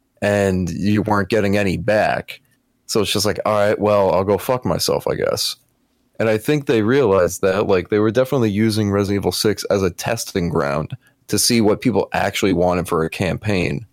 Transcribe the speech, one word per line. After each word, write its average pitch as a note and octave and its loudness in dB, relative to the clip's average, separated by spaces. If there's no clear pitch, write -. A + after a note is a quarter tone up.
and G2 2
you G2+ 0
weren't G2+ 0
getting G2+ 0
any G2+ 0
back. F2 -2
So A2 0
it's F#2 -2
just G2+ 0
like, G2+ -2
"All G#2+ 2
right, G#2 2
well, G2+ 2
I'll F#2 2
go G2 2
fuck B2+ -2
myself, - -2
I - -2
guess." - -2
And A2 0
I A2 2
think D3 -2
they A#2 2
realized G2+ 2
that, F#2+ 0
like, F#2 2
they G#2+ 2
were A2 2
definitely B2 0
using G#2+ 0
Resident G2+ 0
Evil F2+ -2
six - -2
as G2 2
a F#2 0
testing - -6
ground D2+ -4
to G#2 -2
see A#2 2
what G#2 2
people G2+ 0
actually F#2+ 0
wanted F2+ 0
for E2 0
a D#2+ -4
campaign. - -4